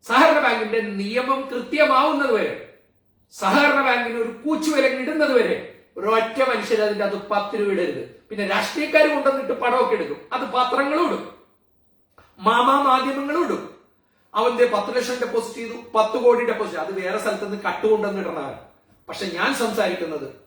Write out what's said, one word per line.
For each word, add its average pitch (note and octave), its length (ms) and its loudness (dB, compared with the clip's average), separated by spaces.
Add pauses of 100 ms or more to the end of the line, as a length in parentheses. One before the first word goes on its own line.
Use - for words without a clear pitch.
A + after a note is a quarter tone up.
സഹകരണ D4 380 6
ബാങ്കിന്റെ A3 340 0 (220)
നിയമം B3 380 -2 (120)
കൃത്യമാവുന്നത് C#4 880 2
വരെ, D#3 160 -2 (880)
സഹകരണ C#4 460 4
ബാങ്കിന് A#3+ 360 0
ഒരു A#3 80 -4 (120)
കൂച്ചുവിലങ്ങ് C#4+ 600 0
ഇടുന്നത് D4+ 360 0
വരെ G3 160 0 (420)
ഒരൊറ്റ A3+ 400 0 (140)
മനുഷ്യർ G#3+ 340 0
അതിന്റെ G#3 240 0
അത് G3+ 80 -4 (140)
പത്ത് G#3 280 -2
രൂപ G3+ 160 0
ഇടരുത്. E3+ 280 -2 (260)
പിന്നെ G#3 140 -6 (100)
രാഷ്ട്രീയക്കാർ D4+ 600 2
കൊണ്ടുവന്നിട്ട് C4+ 500 0
പടമൊക്കെ B3 340 2
എടുക്കും, - 220 -6 (160)
അത് C4 100 -4 (100)
പത്രങ്ങളും C#4 520 0
ഇടും. - 160 -4 (1200)
മാമാ B3 280 4 (120)
മാധ്യമങ്ങളും C#4 600 0
ഇടും. - 160 -4 (760)
അവന്റെ A#3+ 340 4
പത്ത് - 220 -2
ലക്ഷം B3 280 -2
ഡെപ്പോസിറ്റ് A3 380 -4
ചെയ്തു, A#3 160 -10 (180)
പത്ത് A3 280 2
കോടി A#3+ 260 6
ഡെപ്പോസിറ്റ്, F3+ 340 -4
അത് F3+ 80 -8 (100)
വേറെ F#3+ 220 -4
സ്ഥലത്ത് G3+ 240 -2
നിന്ന് G3 200 -6
കട്ട് - 240 -4
കൊണ്ടുവന്ന് G3+ 320 0
ഇടണതാണ്. D#3+ 340 -8 (500)
പക്ഷെ F3+ 180 -8 (120)
ഞാൻ G#3+ 120 0 (120)
സംസാരിക്കുന്നത് F3 680 -2 (200)